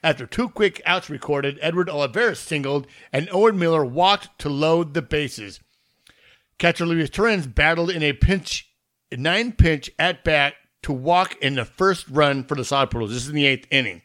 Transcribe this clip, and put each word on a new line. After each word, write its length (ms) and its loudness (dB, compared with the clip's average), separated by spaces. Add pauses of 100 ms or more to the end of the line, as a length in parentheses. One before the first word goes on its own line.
After 220 0
two 220 -4
quick 380 -2
outs 240 0
recorded, 500 -4
Edward 280 -2
Oliveras 480 -2
singled 500 -4 (260)
and 200 -2
Owen 260 4
Miller 260 2
walked 560 0
to 80 -4
load 460 0
the 80 -2
bases. 560 -6 (1000)
Catcher 280 0
Luis 240 -2
Torrens 380 0
battled 420 2
in 120 -4
a 100 2
pinch, 560 0 (440)
nine 400 -2
pitch 460 4
at 260 -2
bat 300 2 (280)
to 100 -6
walk 480 0
in 160 -2
the 80 -2
first 440 -2
run 360 2
for 100 -4
the 100 -4
Sod 260 0
Poodles. 200 -4
This 140 -6
is 60 -10
in 40 -8
the 120 2
eighth 240 0
inning. 340 -2